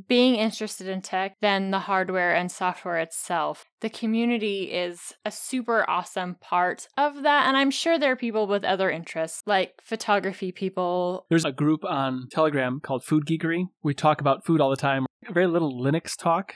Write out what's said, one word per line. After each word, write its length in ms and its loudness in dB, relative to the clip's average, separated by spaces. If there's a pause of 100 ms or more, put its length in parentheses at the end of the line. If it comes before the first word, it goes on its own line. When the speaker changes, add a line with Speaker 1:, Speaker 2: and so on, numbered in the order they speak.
Speaker 1:
being 280 6
interested 520 -2
in 140 -4
tech 400 -4
than 300 2
the 80 0
hardware 560 0
and 180 0
software 460 -4
itself. 680 -4 (160)
The 80 -4
community 760 -2
is 500 -6 (100)
a 60 -4
super 580 -2
awesome 460 -2
part 540 -2 (100)
of 240 0
that, 260 4
and 80 4
I'm 140 4
sure 280 2
there 140 2
are 40 -2
people 300 0
with 160 0
other 280 2
interests, 560 -6
like 360 0
photography 720 -2
people. 760 -2
Speaker 2:
There's 160 4
a 60 -2
group 340 0
on 440 -2
Telegram 500 0
called 240 -4
Food 200 2
Geekery. 440 -2 (140)
We 120 0
talk 260 2
about 240 0
food 160 4
all 80 4
the 80 0
time. 300 0 (240)
Very 160 4
little 340 0
Linux 360 0
talk, 400 -2